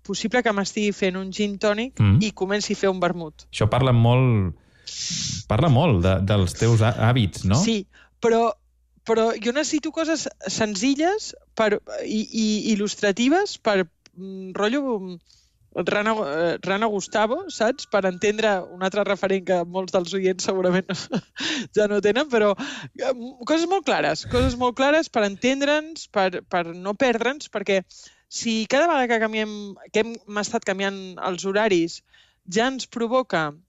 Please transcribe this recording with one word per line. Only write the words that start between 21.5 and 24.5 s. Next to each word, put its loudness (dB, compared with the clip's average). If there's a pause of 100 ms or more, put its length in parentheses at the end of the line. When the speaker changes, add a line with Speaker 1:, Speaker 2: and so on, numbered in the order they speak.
Speaker 1:
ja 4
no 0
tenen, 2
però, 4 (480)
eh, -2 (320)
coses 2
molt 0
clares, 0
coses 0